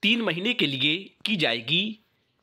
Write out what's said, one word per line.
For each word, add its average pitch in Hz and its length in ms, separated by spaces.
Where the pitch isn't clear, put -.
तीन 233 200
महीने 190 320
के 208 120
लिए 143 300
की 214 100
जाएगी। 151 600